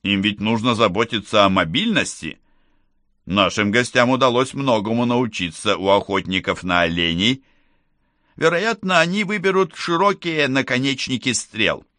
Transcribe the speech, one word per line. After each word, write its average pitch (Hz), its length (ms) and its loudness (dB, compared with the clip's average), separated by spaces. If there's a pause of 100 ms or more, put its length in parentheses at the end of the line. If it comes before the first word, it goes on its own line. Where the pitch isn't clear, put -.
Им 98 160 0
ведь 101 220 -2
нужно 113 340 0
заботиться 107 680 2
о 98 40 4
мобильности. 95 880 -2 (840)
Нашим 101 460 0
гостям 123 380 2
удалось 127 440 2
многому 120 520 0
научиться 104 720 -2
у 92 100 -2
охотников 95 760 0
на 87 180 2
оленей. 87 640 0 (920)
Вероятно, 185 640 0
они 180 240 0
выберут 190 520 0
широкие 170 720 0
наконечники 131 840 -2
стрел. 104 540 -2 (140)